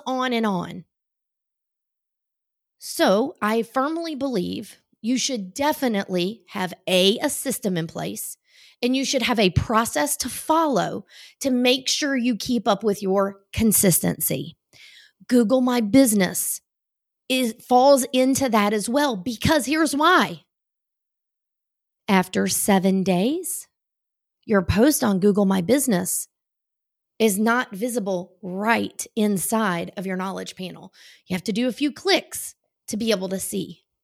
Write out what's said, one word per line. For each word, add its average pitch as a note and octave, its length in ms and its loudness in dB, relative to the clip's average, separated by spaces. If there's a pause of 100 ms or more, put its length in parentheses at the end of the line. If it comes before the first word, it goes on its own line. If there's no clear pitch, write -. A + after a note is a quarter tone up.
on B3+ 260 -2
and A3+ 140 0
on. F3 380 -4 (1900)
So C4 640 2
I A3 220 0
firmly D#4 520 -4
believe A3 640 -6 (220)
you A#3+ 160 -2
should G#3+ 380 -6
definitely A3 960 -2
have, F#3 260 -6 (120)
A, F#3 320 2
a C#4+ 120 -2
system G#3 460 -4
in E3 100 -2
place, E3 500 -10 (460)
and B3 120 2
you C4+ 100 0
should C4 180 0
have A3 160 0
a F#3+ 120 4
process A#3+ 680 0
to C4 100 -6
follow A#3+ 800 0 (340)
to C#4 100 -2
make B3 380 2
sure C#4 280 -2
you A#3+ 200 0
keep A#3+ 320 -2
up G#3 160 0
with G3+ 180 0
your G3 380 0 (120)
consistency. F3 1040 0 (720)
Google B3 340 4
My B3 180 0
Business G#3 800 2 (680)
is, B3+ 260 0 (120)
falls C4 460 6
into C4 380 2
that G#3 240 2
as G#3 140 -2
well, C4+ 280 0
because A#3+ 480 0
here's D4+ 320 0
why. C#4+ 460 2 (1600)
After F#3+ 420 0
seven F#3+ 540 2
days, G#3+ 640 -2 (800)
your G3+ 160 2
post G#3+ 420 2
on G3+ 180 2
Google G3+ 260 4
My F#3+ 160 0
Business G#3 680 0 (880)
is G#3 200 2
not A#3 360 0
visible G3 680 -6
right G3+ 640 -4 (100)
inside G3+ 800 -2
of F#3+ 100 -8
your F#3+ 100 -6
knowledge F#3 400 -8
panel. E3+ 360 -14 (340)
You F#3 80 -6
have F3 100 -4
to A3 80 -4
do A#3+ 160 0
a A#3 40 -2
few C#4+ 200 -2
clicks - 600 -2 (340)
to A3 80 -6
be A3+ 140 -2
able F#3+ 180 -2
to F#3+ 100 -6
see. F#3 440 -8 (220)